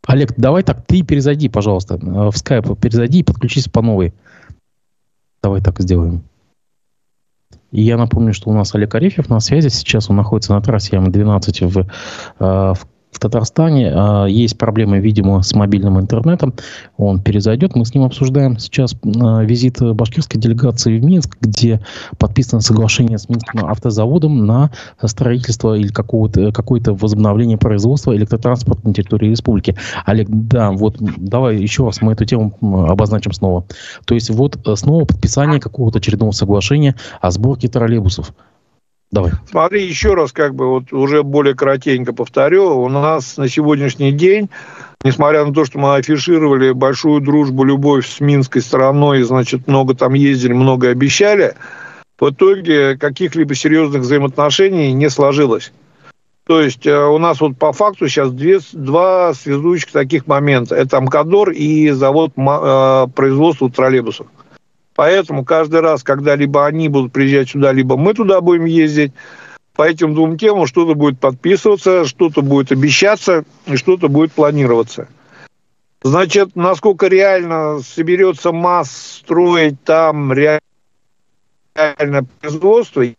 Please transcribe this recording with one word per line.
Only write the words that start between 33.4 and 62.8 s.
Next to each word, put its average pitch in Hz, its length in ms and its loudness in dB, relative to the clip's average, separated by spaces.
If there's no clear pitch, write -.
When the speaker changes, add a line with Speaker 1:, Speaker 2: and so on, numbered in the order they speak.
Speaker 1:
То 120 100 0
есть 117 160 -2
вот, 123 360 0
э, 107 100 0
снова 151 280 0
подписание 143 560 0
какого-то 117 380 -4
очередного 104 340 -2
соглашения 127 640 0
о 92 100 0
сборке 117 380 -2
троллейбусов. 113 640 -2
Давай. 90 220 0
Speaker 2:
Смотри, 185 360 -2
еще 180 280 0
раз, 151 180 0
как 143 220 -2
бы, 131 140 -2
вот 127 240 -4
уже 139 300 0
более 143 320 0
кратенько 131 580 -2
повторю, 143 680 2
у 127 60 -2
нас 143 500 -2
на 139 100 -2
сегодняшний 143 640 0
день, 190 380 2
несмотря 147 440 2
на 143 80 -4
то, 156 100 2
что 135 140 -8
мы 139 160 2
афишировали 139 760 2
большую 135 500 0
дружбу, 135 420 2
любовь 139 420 2
с - 140 -16
минской 143 400 2
стороной, 139 600 2
значит, 127 440 -2
много 135 280 2
там 131 180 0
ездили, 135 400 2
много 127 380 2
обещали, 147 640 2
в 135 80 2
итоге 151 720 2
каких-либо 147 560 -2
серьезных 151 480 0
взаимоотношений 143 880 0
не 139 160 2
сложилось. 139 640 0
То 160 140 4
есть, 151 260 -2
э, 147 200 2
у 151 120 2
нас 160 220 0
вот 143 160 -2
по 151 160 0
факту 196 360 -2
сейчас 135 240 0
две 165 280 0
с-, - 120 -20
два 170 640 0
связующих 147 560 -2
таких 143 360 -2
момента. 139 480 0
Это 135 220 0
Амкадор 156 540 2
и 151 400 2
завод 139 460 0
ма-, 135 720 2